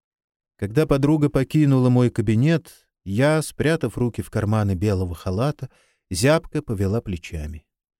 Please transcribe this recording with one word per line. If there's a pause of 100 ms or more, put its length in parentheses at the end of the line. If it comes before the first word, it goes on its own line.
(560)
Когда
подруга
покинула
мой
кабинет, (160)
я,
спрятав
руки
в
карманы
белого
халата, (380)
зябко
повела
плечами. (340)